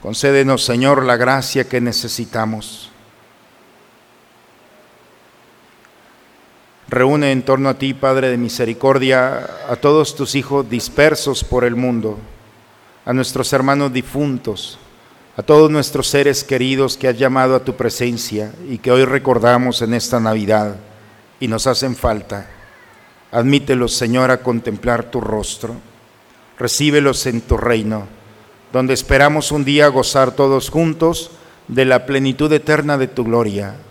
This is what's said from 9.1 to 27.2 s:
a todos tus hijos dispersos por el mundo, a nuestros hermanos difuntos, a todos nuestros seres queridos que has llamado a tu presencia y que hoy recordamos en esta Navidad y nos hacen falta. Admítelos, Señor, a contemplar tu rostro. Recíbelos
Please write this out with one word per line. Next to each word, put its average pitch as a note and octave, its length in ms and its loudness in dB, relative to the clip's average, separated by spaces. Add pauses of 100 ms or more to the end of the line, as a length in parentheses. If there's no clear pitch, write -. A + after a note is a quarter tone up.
a B2 80 -2
todos D3 400 2
tus C#3 200 -4
hijos C3+ 340 -2
dispersos C#3+ 760 0
por B2 200 0
el A#2+ 120 0
mundo, A#2 400 -2 (880)
a A#2+ 80 -4
nuestros B2+ 400 -2
hermanos C#3 400 0
difuntos, B2+ 840 -6 (580)
a A2 60 -8
todos D#3 280 6
nuestros C#3+ 360 -2
seres C#3+ 360 2
queridos C3 540 0
que C3 120 0
has A#2 100 0
llamado C3 360 2
a B2+ 100 0
tu C3 120 -4
presencia A2+ 720 -4 (160)
y C3 120 -8
que B2+ 140 0
hoy B2+ 120 6
recordamos B2 800 2
en A2+ 100 -2
esta A#2+ 280 -2
Navidad G#2+ 560 0 (640)
y B2+ 80 -4
nos A2 180 -2
hacen B2+ 300 -2
falta. G#2 520 -4 (840)
Admítelos, C3 600 0
Señor, B2+ 380 0
a B2+ 100 2
contemplar A#2 680 -4
tu B2 100 -4
rostro. G#2+ 540 -6 (840)
Recíbelos C#3+ 680 0